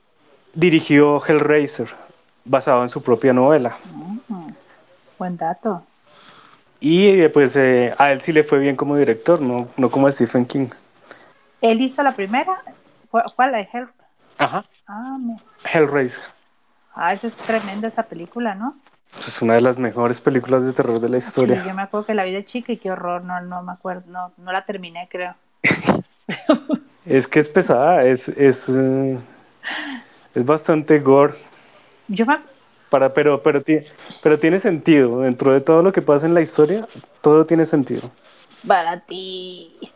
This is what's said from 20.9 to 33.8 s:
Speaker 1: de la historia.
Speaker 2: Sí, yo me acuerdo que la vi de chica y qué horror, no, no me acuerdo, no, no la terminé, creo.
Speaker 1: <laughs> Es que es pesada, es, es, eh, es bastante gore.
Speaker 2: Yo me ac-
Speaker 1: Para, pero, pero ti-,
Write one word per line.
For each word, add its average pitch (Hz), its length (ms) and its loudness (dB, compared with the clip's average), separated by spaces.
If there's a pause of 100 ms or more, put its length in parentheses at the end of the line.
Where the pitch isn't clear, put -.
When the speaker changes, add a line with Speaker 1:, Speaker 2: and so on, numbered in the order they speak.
Speaker 1:
de 117 100 -2
la 123 80 0
historia. 127 440 0
Speaker 2:
Sí, 185 80 -10
yo 190 40 -10
me 190 100 -8
acuerdo 208 220 -8
que 214 80 -6
la 196 120 -2
vi 185 80 -6
de 202 120 -8
chica 240 280 -10
y 202 40 -6
qué 190 140 -10
horror, 175 320 -8
no, 180 180 -10
no 180 220 -12
me 180 80 -14
acuerdo, 180 360 -12
no, 180 300 -14
no 180 140 -14
la 190 140 -6
terminé, 180 440 -14
creo. 180 240 -12 (300)
Speaker 1:
<laughs> - 400 -2 (1000)
Es 135 220 2
que - 120 0
es 151 80 0
pesada, 160 560 2
es, 127 260 2
es, 135 380 2
eh, 135 480 0 (1160)
es 127 120 -2
bastante 156 540 2
gore. 139 360 4 (720)
Speaker 2:
Yo 214 180 -2
me 277 80 0
ac- 302 80 -2 (480)
Speaker 1:
Para, 135 220 2
pero, 147 320 0
pero 147 180 2
ti-, 156 200 0 (420)